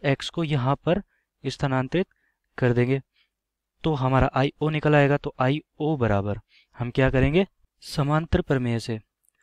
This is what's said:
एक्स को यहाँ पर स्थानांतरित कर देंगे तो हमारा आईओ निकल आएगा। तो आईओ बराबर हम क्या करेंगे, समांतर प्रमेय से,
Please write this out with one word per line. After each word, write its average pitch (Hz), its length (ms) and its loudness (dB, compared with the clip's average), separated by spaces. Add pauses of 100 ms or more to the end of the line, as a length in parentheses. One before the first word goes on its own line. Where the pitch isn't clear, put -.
एक्स 139 260 0
को 170 140 -4
यहाँ 139 320 0
पर 185 260 0 (420)
स्थानांतरित 135 600 -2 (520)
कर 123 140 2
देंगे 123 280 2 (840)
तो 160 100 0
हमारा 131 400 2
आईओ 143 360 -2
निकल 151 240 0
आएगा। 143 220 4
तो - 240 -6
आईओ 147 560 -2
बराबर 104 440 0 (360)
हम 120 140 -6
क्या 131 200 2
करेंगे, 139 360 2 (360)
समांतर 156 600 -2
प्रमेय 123 380 -2
से, 110 200 -8 (420)